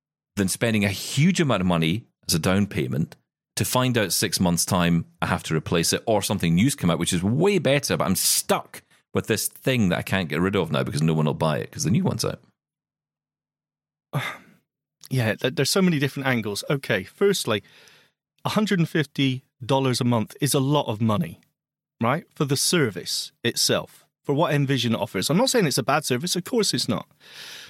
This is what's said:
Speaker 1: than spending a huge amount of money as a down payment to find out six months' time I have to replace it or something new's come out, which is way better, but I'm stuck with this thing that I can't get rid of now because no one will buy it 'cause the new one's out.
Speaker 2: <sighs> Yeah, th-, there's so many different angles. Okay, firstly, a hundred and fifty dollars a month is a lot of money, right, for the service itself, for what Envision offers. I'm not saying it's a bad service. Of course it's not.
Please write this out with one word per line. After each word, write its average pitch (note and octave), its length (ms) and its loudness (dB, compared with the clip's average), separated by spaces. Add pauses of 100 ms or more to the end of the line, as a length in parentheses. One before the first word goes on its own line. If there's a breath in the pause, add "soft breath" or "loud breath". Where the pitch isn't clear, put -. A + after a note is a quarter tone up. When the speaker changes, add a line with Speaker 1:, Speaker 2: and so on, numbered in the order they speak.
(360)
Speaker 1:
than G2 120 2
spending A2 360 0
a G2+ 40 2
huge D#3+ 520 0
amount A#2+ 200 2
of F#2 60 0
money E2+ 380 2 (240)
as F2+ 60 0
a E2 40 2
down F#2+ 280 2
payment C#2 500 -4 (400)
to G#2+ 80 0
find B2+ 340 0
out F#2+ 140 0
six - 280 -2
months' F2 240 2
time E2+ 400 2 (160)
I - 60 -4
have F2 180 -2
to E2 120 -4
replace E2 360 0
it - 140 0
or G#2+ 160 2
something F2+ 320 0
new's A2+ 200 2
come - 140 -2
out, E2 100 2
which F2 140 -2
is F2 100 0
way E3 360 2
better, C3+ 380 0
but D2 100 0
I'm - 100 0
stuck - 680 -2 (300 soft breath)
with - 140 -2
this G#2+ 220 0
thing A#2+ 420 0
that - 80 0
I - 40 -4
can't F#2+ 280 -2
get D2+ 100 -2
rid G2 160 2
of E2 160 0
now C2 120 0
because C2+ 180 -4
no D#2+ 100 2
one D#2 140 0
will C#2 80 0
buy D#2 240 0
it - 120 -8
'cause - 140 -8
the D#2+ 60 0
new F3+ 140 2
one's - 200 -2
out. - 160 -6 (1700)
Speaker 2:
<sighs> C3+ 80 -2 (920 loud breath)
Yeah, A#2 220 2
th-, - 220 -2
there's C#3 140 0
so G3 120 2
many F3 160 4
different C3+ 300 -2
angles. A2 420 0
Okay, B2 320 0
firstly, F#3 600 0 (800 soft breath)
a - 60 -2
hundred G#3 280 2
and D#3+ 100 2
fifty C3+ 540 -2 (220)
dollars C3 360 2
a B2 40 0
month A#2 360 0
is D3 140 0
a C#3+ 60 2
lot C#3+ 260 2
of G#2+ 140 -4
money, G2+ 400 0 (600)
right, B2+ 320 0
for D#3 120 -2
the C3+ 120 0
service - 760 -2 (100)
itself, - 640 -2 (180)
for D3 100 -2
what D3+ 200 0
Envision B2+ 400 2
offers. - 340 -2
I'm - 80 2
not B3+ 140 2
saying G#3+ 160 2
it's B2+ 120 0
a A#2 40 0
bad C#3+ 220 0
service. C3+ 320 -2
Of F3+ 80 -6
course A3+ 280 0
it's B2+ 160 -2
not. G#2+ 200 -4 (600 loud breath)